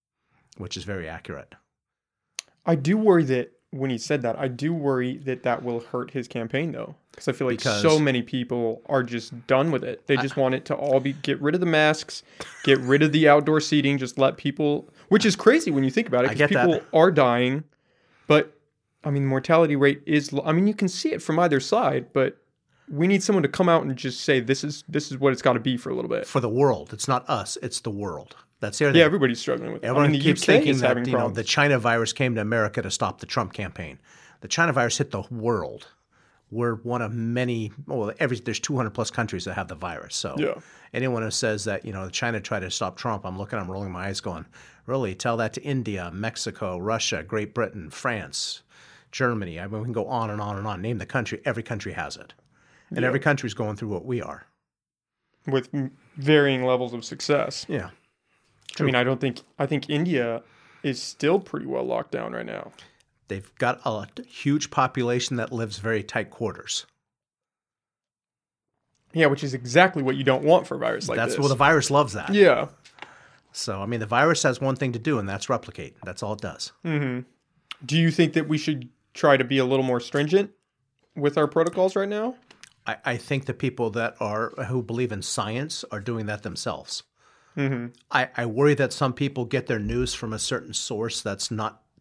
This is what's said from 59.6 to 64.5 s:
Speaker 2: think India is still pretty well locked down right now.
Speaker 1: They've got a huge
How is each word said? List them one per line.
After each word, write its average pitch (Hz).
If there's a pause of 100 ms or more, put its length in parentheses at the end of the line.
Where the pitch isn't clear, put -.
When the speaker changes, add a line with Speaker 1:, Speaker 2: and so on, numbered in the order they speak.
Speaker 2:
think 143
India 143 (400)
is 131
still 165
pretty -
well 131
locked 123
down 57
right 58
now. 53 (560)
Speaker 1:
They've 98
got 127
a 110 (200)
huge -